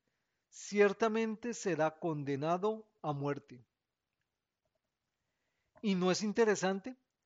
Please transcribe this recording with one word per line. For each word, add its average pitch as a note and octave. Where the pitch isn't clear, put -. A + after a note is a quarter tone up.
ciertamente A3
será D#3
condenado E3
a D3+
muerte. C#3
¿Y G3+
no F3+
es F3
interesante? G#3